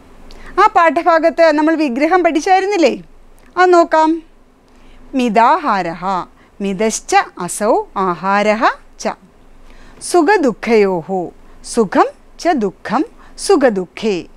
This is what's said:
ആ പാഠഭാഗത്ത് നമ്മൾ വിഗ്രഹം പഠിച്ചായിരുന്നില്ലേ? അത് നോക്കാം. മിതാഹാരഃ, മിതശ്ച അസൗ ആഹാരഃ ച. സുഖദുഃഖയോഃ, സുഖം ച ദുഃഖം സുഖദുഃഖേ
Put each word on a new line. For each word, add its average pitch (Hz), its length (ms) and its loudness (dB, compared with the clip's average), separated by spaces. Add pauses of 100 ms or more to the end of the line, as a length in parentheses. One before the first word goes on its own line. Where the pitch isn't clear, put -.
(600)
ആ 415 40 6 (100)
പാഠഭാഗത്ത് 330 720 2 (120)
നമ്മൾ 311 160 2 (100)
വിഗ്രഹം 302 420 0
പഠിച്ചായിരുന്നില്ലേ? 359 680 2 (680)
അത് 359 160 4
നോക്കാം. 320 340 2 (1080)
മിതാഹാരഃ, 226 840 0 (600)
മിതശ്ച 196 480 -4 (340)
അസൗ 214 280 -2 (340)
ആഹാരഃ 202 560 -2 (380)
ച. 220 120 -6 (960)
സുഖദുഃഖയോഃ, 233 1000 0 (640)
സുഖം 254 340 0 (340)
ച 339 120 0 (100)
ദുഃഖം 208 400 -4 (420)
സുഖദുഃഖേ 220 680 0 (220)